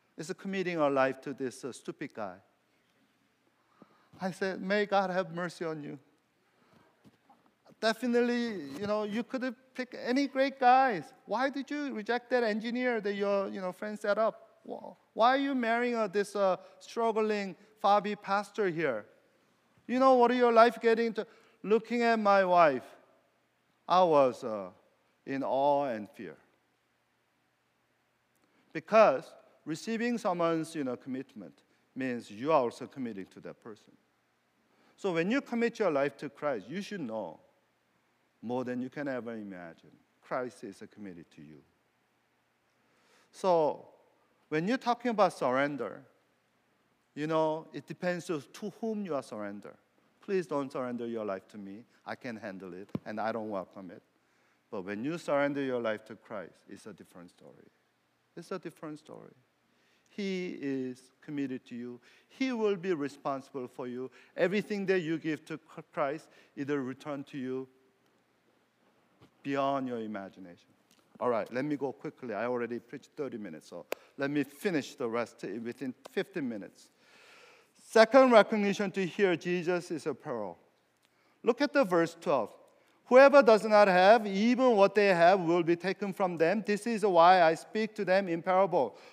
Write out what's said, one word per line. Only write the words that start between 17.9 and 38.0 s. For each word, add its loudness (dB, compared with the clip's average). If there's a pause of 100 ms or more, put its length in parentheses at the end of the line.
pastor -2
here? -2 (800)
You 0
know 8
what 6
your 4
life 6
getting 2
to? -8 (340)
Looking 0
at 2
my 4
wife, 6 (1080)
I 6
was, 4
uh, -8 (540)
in -6
awe 2
and -6
fear. -14 (2500)
Because 4 (320)
receiving -4
someone's, -2
you -6
know, -4
commitment -12 (320)
means -6
you -6
are 6
also -6
committing -10
to -20
that -16
person. -20 (1040)
So -4
when 0
you 0
commit -4
your 0
life 0
to -10
Christ, -6
you -8
should -12
know -8 (1040)